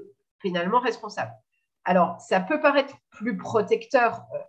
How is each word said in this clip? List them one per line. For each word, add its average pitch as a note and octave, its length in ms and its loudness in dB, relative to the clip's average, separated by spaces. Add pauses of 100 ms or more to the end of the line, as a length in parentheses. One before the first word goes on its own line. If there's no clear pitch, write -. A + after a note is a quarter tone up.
(420)
pénalement F#3 380 0
responsable. G#3+ 520 -6 (520)
Alors, F#3 360 2
ça F#3+ 200 0
peut D4+ 200 -2
paraître C#4+ 340 2 (160)
plus G#3+ 260 -6
protecteur, A3+ 880 0 (100)
euh, D3 40 -8 (100)